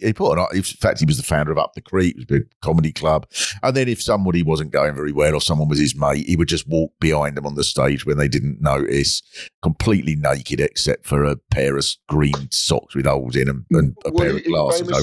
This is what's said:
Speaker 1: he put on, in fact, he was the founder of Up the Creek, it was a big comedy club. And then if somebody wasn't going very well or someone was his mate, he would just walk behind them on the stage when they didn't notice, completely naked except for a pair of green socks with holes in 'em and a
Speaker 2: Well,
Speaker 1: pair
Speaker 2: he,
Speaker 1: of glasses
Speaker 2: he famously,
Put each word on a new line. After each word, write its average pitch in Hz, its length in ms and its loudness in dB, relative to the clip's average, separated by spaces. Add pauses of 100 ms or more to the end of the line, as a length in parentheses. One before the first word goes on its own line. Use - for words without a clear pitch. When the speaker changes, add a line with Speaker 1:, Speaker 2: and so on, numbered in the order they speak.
Speaker 1:
he 110 80 2
put 107 260 0
on, 87 160 -2
in 95 80 0
fact, - 380 -2
he 80 60 2
was 76 100 2
the 123 80 -6
founder 76 300 0
of 73 40 0
Up - 160 -2
the - 60 -14
Creek, 92 320 0
it - 60 -10
was - 80 -14
a 69 140 2
big - 100 -6 (120)
comedy 80 300 2
club. 78 340 0 (380)
And 131 140 0
then 127 100 2
if 117 140 -4
somebody 92 420 2
wasn't 76 280 0
going 73 220 0
very 73 200 -4
well 76 220 2
or 76 40 0
someone 76 300 0
was 73 100 2
his 69 160 2
mate, 71 320 0
he 90 80 2
would 82 140 2
just 82 180 -2
walk 80 320 0
behind 73 380 0
them 71 80 -6
on 71 100 -6
the 71 80 -2
stage 69 420 0
when 73 120 0
they 73 100 2
didn't 67 320 -2
notice, 69 640 0 (400)
completely 80 560 0
naked 69 420 -2
except - 480 -2
for 71 160 2
a 71 140 0 (120)
pair 69 280 0
of 71 80 -2 (240)
green 71 420 0
socks - 420 -2
with 67 120 -2
holes 67 320 0
in 67 100 2
'em 69 240 -6
and 71 240 4 (100)
a 80 60 -2
Speaker 2:
Well, - 140 2
Speaker 1:
pair 139 80 0
Speaker 2:
he, - 60 -2
Speaker 1:
of - 80 -10
glasses 151 340 0
Speaker 2:
he 175 60 -4
famously, 135 160 0